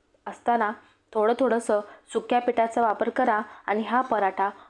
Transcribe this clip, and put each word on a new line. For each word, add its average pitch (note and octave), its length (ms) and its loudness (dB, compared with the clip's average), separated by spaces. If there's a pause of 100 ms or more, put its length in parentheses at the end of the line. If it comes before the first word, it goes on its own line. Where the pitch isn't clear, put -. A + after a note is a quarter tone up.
(260)
असताना A3 460 -2 (400)
थोडं G#3+ 260 2
थोडंसं A#3 420 0 (320)
सुक्या A#3 260 -2
पिठाचा A#3+ 440 0
वापर G#3+ 260 0
करा A#3 320 2 (260)
आणि G#3 160 -2
हा A3 180 0
पराठा G3+ 500 -2 (200)